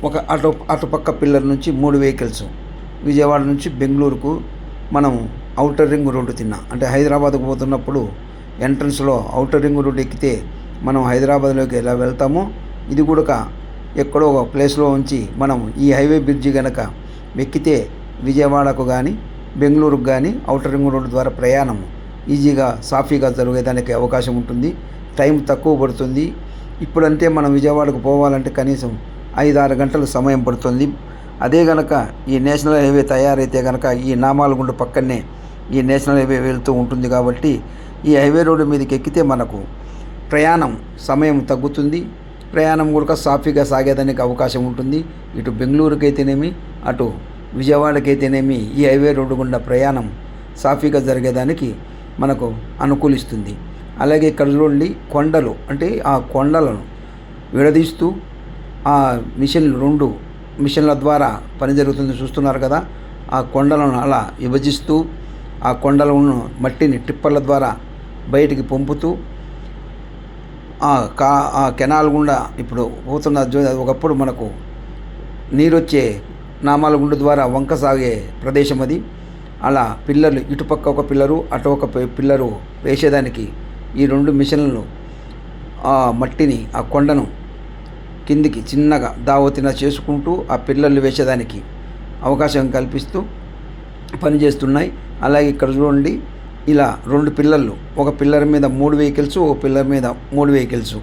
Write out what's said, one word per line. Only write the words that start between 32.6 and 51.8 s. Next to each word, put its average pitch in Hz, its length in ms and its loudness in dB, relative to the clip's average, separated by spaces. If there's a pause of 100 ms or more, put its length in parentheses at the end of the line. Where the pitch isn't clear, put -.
హైవే 139 260 4
తయారైతే 135 560 2
గనక 127 180 -2 (240)
ఈ 131 140 0
నామాలగుండు 135 580 2
పక్కనే 131 380 -2 (580)
ఈ 135 40 4 (100)
నేషనల్ 139 300 4
హైవే 131 260 2
వెళ్తూ 127 240 0 (100)
ఉంటుంది 123 340 -2
కాబట్టి 123 380 2 (560)
ఈ 151 120 6
హైవే 147 280 4
రోడ్డు 160 220 4
మీదకి 135 280 0
ఎక్కితే 156 240 0 (100)
మనకు 117 260 -4 (720)
ప్రయాణం 151 420 2 (360)
సమయం 147 300 2 (120)
తగ్గుతుంది. 143 500 -2 (540)
ప్రయాణం 156 420 2
కూడా 151 280 2
సాఫీగా 143 480 2
సాగేదానికి 135 540 2
అవకాశం 123 440 0
ఉంటుంది. 131 280 -2 (420)
ఇటు 113 200 -4
బెంగళూరుకైతేనేమి, 143 880 2 (400)
అటు 123 160 0 (520)
విజయవాడకైతేనేమి 139 1000 2 (220)
ఈ 147 100 6
హైవే 143 280 6
రోడ్డు 131 240 0
గుండా 127 260 -2
ప్రయాణం 131 400 2 (560)
సాఫీగా 143 460 2
జరిగేదానికి 127 580 0 (560)